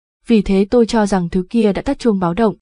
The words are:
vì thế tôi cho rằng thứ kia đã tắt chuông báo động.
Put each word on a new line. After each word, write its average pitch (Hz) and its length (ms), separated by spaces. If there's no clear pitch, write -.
vì 220 160
thế 196 280
tôi 240 160
cho 214 200
rằng 185 220
thứ 185 220
kia 214 220
đã - 100
tắt 285 160
chuông 208 200
báo 170 160
động. 208 280